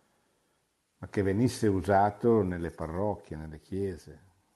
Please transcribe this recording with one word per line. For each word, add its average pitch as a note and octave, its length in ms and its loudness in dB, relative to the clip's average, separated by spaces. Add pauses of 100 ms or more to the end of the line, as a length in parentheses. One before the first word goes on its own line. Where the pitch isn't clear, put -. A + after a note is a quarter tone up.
(1000)
ma F#2 100 -12
che G#2 140 0
venisse A2 440 2
usato G2+ 760 4
nelle F2 280 -4
parrocchie, F2 680 -6
nelle D#2 240 -12
chiese, F#2+ 680 -8 (280)